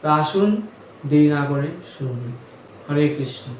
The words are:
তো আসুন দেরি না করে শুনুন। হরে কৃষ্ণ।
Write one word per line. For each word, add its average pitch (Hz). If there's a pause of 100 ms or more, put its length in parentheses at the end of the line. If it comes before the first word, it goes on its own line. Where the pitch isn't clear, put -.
তো 156 (140)
আসুন 190 (640)
দেরি 147
না 143
করে 143 (240)
শুনুন। 123 (560)
হরে 147 (100)
কৃষ্ণ। - (140)